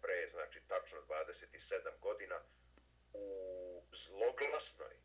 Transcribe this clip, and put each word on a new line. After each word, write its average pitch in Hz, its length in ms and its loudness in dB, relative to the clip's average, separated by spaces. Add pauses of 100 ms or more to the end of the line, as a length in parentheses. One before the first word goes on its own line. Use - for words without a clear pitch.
pre, 87 280 2
znači, 80 380 -4
tačno 92 320 0
dvadeset - 540 -4
i - 140 -14
sedam 90 320 0
godina, 95 400 0 (720)
u 101 140 -4 (800)
zloglasnoj - 880 2 (100)